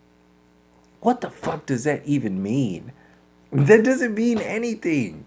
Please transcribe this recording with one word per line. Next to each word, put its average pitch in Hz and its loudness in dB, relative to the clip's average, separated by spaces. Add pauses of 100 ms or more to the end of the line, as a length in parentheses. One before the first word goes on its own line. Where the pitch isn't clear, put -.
(1000)
What 247 0
the - -8
fuck - -8
does 123 -2
that 147 -2
even 113 -2
mean? 104 -2 (600)
That 139 6
doesn't 254 0
mean 226 0
anything. 170 -4